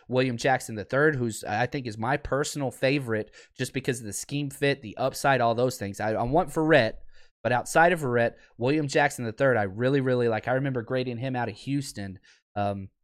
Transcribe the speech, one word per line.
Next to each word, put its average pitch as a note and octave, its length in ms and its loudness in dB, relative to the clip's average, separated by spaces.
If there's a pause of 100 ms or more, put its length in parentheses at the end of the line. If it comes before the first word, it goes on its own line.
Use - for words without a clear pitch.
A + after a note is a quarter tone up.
William B2+ 300 0
Jackson B2+ 380 0
the G2+ 100 -6
third, D3 300 2
who's, A#2+ 280 -4
I G#2 220 0
think, B2+ 220 -6
is G#2+ 100 -10
my A#2+ 200 -2
personal C#3+ 520 -4
favorite B2 600 -2 (260)
just B2+ 160 -4
because B2+ 260 -2
of A#2+ 60 -14
the G2+ 80 -10
scheme C#3+ 380 -6
fit, C#3 320 0
the A2 140 -12
upside, C3+ 440 2
all A#2 140 4
those B2 220 0
things. G2+ 220 -8
I, G#2+ 140 -2
I - 100 0
want D3 260 2
Verrett, D#3 440 4 (480)
but A2+ 100 0
outside E3 420 4
of E3 80 -2
Verrett, A#2+ 340 2 (220)
William C#3+ 300 0
Jackson C#3+ 380 0
the A2 80 -6
third, C3 240 4
I G#2+ 60 2
really, B2 380 0
really B2 280 2
like. G#2+ 180 -2
I A#2+ 60 2
remember C3 300 -2
grading B2+ 340 -4
him C3 180 -4
out A#2+ 140 -2
of G#2+ 60 -10
Houston. G#2+ 640 -6 (360)
Um, G2+ 340 -4 (140)